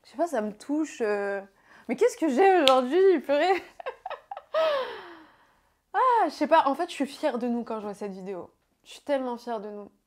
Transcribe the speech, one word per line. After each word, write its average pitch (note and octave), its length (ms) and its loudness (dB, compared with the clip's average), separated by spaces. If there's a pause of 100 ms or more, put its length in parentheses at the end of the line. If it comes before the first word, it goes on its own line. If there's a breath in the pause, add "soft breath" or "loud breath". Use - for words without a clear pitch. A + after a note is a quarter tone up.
Je - 80 -20
sais A3 60 -16
pas, E4 100 0
ça C4 140 -2
me G#3+ 120 -4
touche, D4 480 -4
euh... G3+ 400 -2 (460 soft breath)
Mais C4+ 80 -2
qu'est-ce A#4+ 220 2
que D#4+ 100 0
j'ai F4+ 360 6
aujourd'hui, C4+ 580 4
purée ? D4+ 320 0
<laughs> F4 80 -2 (2250 loud breath)
Ah, A#4 320 4
je C#4+ 80 -2
sais D4 140 -2
pas, D#4+ 200 6
en C4+ 80 2
fait, E4+ 140 -4
je - 40 -12
suis C4+ 140 -2
fière B3+ 320 -4
de B3 80 -4
nous A#3+ 160 -2
quand A3+ 160 -8
je G3+ 60 -10
vois G3+ 100 -8
cette G#3 160 -10
vidéo. F#3 400 -12 (320)
Je - 80 -20
suis - 100 -20
tellement C4 360 -2
fière A#3 220 -8
de G#3 100 -12
nous. G#3 200 -14 (180)